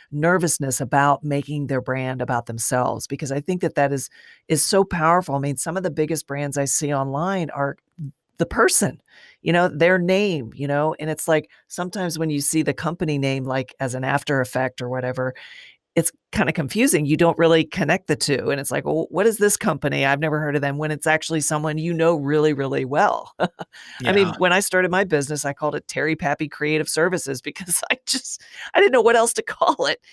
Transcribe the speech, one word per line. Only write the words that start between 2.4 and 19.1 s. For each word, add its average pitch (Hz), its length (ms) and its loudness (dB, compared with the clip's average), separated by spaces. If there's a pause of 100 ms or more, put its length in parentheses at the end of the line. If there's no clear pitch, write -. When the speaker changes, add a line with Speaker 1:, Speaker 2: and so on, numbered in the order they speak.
Speaker 1:
themselves, 117 600 -2
because 139 240 -8
I 139 100 -2
think 180 200 -4
that 165 160 -2
that 143 160 2
is, 135 180 -4 (380)
is 156 180 2
so 196 160 4
powerful. 170 540 2
I - 20 0
mean, 139 180 -2
some 170 200 -6
of 185 80 -4
the 175 80 -2
biggest 156 340 -2
brands 143 320 -4
I 139 60 0
see 143 280 -2
online 147 580 -2
are 139 260 -4 (640)
the 170 80 0
person, 262 540 2 (420)
you 160 100 2
know, 175 160 6
their 175 300 4
name, 180 560 0
you 143 120 -8
know, 147 320 0
and 156 100 -6
it's 156 200 -4
like, 156 220 2 (180)
sometimes 185 500 -6
when 160 120 -2
you 143 100 0
see 160 220 0
the 147 120 0
company 156 420 -4
name, 135 280 -2
like, 131 340 -4
as 127 160 -4
an 127 80 -6
after 139 380 0
effect 127 420 -2
or 123 60 -8
whatever, 127 460 -4 (600)
it's 165 160 0 (180)
kinda 156 220 0
confusing. 175 540 0
You 151 100 4
don't 170 220 4
really 165 260 6
connect 170 420 -2
the 151 80 0
two. 123 380 0
And 139 80 -2
it's - 100 -6
like, 139 140 -4
"Well, 151 260 -2